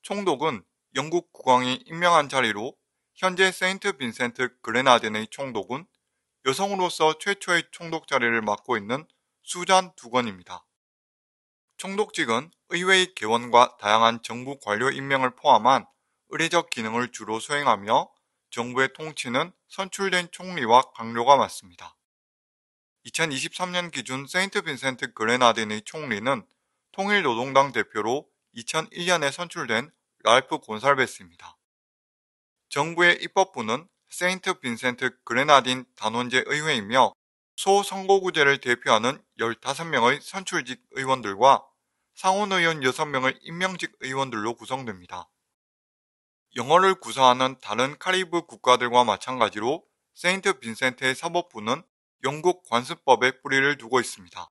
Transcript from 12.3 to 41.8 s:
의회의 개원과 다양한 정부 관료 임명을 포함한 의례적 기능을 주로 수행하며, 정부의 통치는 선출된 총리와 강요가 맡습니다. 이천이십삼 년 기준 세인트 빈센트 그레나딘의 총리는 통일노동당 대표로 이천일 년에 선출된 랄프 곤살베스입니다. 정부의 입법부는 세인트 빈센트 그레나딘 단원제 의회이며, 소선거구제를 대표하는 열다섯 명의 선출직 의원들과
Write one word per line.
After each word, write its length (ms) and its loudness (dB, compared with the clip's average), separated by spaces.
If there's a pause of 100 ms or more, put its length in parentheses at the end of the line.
의회의 440 2
개원과 640 4
다양한 440 2
정부 380 -10
관료 300 0
임명을 460 -2
포함한 480 4 (460)
의례적 400 -2
기능을 420 -4
주로 260 -8
수행하며, 720 0 (400)
정부의 440 -4
통치는 580 -6 (160)
선출된 600 -4
총리와 540 2 (100)
강요가 420 2
맡습니다. 600 -4 (1080)
이천이십삼 680 -4
년 180 -4
기준 380 -8
세인트 340 -2
빈센트 500 -6
그레나딘의 680 2
총리는 640 -6 (460)
통일노동당 800 0
대표로 560 -4 (240)
이천일 540 -8
년에 260 0
선출된 580 -4 (320)
랄프 360 4
곤살베스입니다. 1000 -2 (1080)
정부의 540 2
입법부는 680 -2 (200)
세인트 520 -4
빈센트 640 -6
그레나딘 600 4 (120)
단원제 500 -2
의회이며, 680 0 (440)
소선거구제를 1040 2
대표하는 600 0 (160)
열다섯 520 -6
명의 340 2
선출직 580 -8 (120)
의원들과 760 2 (480)